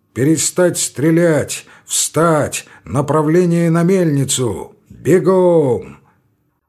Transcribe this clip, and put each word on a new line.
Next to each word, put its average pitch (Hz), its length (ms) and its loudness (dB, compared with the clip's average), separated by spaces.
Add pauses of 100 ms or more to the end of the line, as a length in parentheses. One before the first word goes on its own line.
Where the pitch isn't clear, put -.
(140)
«Перестать 160 640 0
стрелять! 160 880 -2 (180)
Встать! - 800 -2 (220)
Направление 160 840 0
на 165 120 2
мельницу! 139 920 -2 (140)
Бегом!» 170 1080 0 (720)